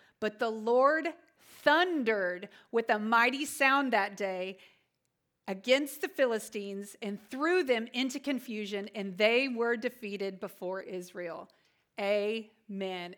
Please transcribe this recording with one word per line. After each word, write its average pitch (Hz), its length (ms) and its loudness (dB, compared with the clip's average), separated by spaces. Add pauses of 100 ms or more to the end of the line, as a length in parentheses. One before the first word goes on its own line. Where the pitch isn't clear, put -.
(200)
but 214 200 -4
the 233 100 0
Lord 262 640 4 (480)
thundered 226 880 2 (220)
with 226 180 0
a 220 80 4
mighty 233 480 2
sound 269 480 2
that 202 240 2
day 185 400 -4 (920)
against 254 520 0
the 359 60 -4
Philistines 208 960 -4
and 202 180 -6 (120)
threw 330 320 2
them 233 280 0
into 262 280 -2
confusion, 214 720 -6
and 196 240 -8
they 233 300 4
were 233 280 0
defeated 202 640 -6
before 185 440 -8
Israel. 175 680 -10 (500)
Amen. 202 1200 -4